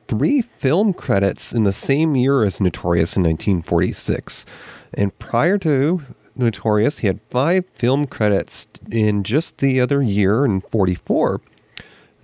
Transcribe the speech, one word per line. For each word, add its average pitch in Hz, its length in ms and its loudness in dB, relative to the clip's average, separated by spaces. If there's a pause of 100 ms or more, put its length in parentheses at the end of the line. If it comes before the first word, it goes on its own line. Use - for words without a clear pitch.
three 175 340 0
film 180 520 0
credits - 600 -2
in 113 100 2
the 98 80 4
same 147 440 0
year 131 280 2
as 98 160 0
Notorious 87 560 0
in 95 80 2
nineteen 82 380 0
forty-six. - 840 -4 (480)
And 101 240 -2
prior 156 420 -2
to 151 420 0 (340)
Notorious, 113 640 0
he 110 80 0
had 92 220 -2
five 170 380 0
film 135 400 0
credits - 600 -2 (240)
in 107 320 2
just 120 360 -4
the 131 200 2
other 135 220 0
year 104 420 2
in 101 160 2
forty-four. 101 800 0 (840)